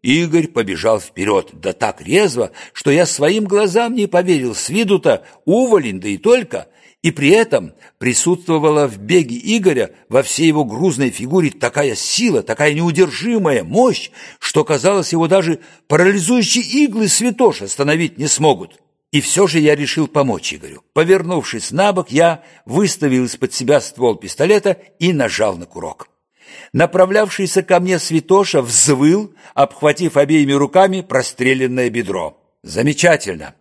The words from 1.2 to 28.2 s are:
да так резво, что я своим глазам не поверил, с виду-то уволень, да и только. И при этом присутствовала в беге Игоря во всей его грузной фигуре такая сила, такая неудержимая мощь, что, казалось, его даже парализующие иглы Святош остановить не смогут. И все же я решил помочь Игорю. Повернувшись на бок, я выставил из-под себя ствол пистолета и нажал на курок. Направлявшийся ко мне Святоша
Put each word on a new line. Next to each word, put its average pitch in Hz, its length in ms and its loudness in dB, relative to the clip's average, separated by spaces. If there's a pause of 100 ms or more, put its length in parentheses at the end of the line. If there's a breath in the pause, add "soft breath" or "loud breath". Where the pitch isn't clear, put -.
да 87 200 -8
так - 280 -6
резво, 123 500 0 (220 loud breath)
что - 180 -2
я 165 140 4
своим 196 400 0
глазам 208 500 0
не 208 120 -2
поверил, 175 460 0
с - 160 -8
виду-то 185 560 0 (200 soft breath)
уволень, 175 560 2
да 104 80 -6
и 98 80 -4
только. 220 500 0 (340 soft breath)
И 165 80 0
при 143 200 0
этом 170 440 2 (240 soft breath)
присутствовала 151 920 0
в 104 120 -10
беге 120 400 0 (180)
Игоря 151 340 0 (160 soft breath)
во 127 140 2
всей 165 260 0
его 151 160 2
грузной 127 460 -2
фигуре 147 400 -2
такая 123 460 -2
сила, 175 480 -2
такая 147 320 0
неудержимая 170 880 0
мощь, 214 480 0 (280 loud breath)
что, - 240 -2
казалось, 160 480 0
его 165 160 0
даже 170 320 2 (280 loud breath)
парализующие 196 760 2
иглы 226 440 0
Святош 220 560 0
остановить 147 560 -2
не 143 80 -4
смогут. 135 520 0 (320)
И 147 80 0
все 185 280 0
же 160 120 0
я 151 160 4
решил 147 320 -4
помочь 120 460 -2
Игорю. 71 300 -18 (100)
Повернувшись 165 760 0
на 196 200 0
бок, 185 200 -4
я 160 320 2 (220 soft breath)
выставил 131 600 0
из-под 120 260 -6
себя 127 300 0
ствол 117 340 -2
пистолета 185 640 -2 (220 soft breath)
и 175 120 2
нажал 110 460 -2
на 87 80 -14
курок. - 420 -14 (640 loud breath)
Направлявшийся 185 920 0
ко 180 160 2
мне 180 180 0
Святоша 160 640 0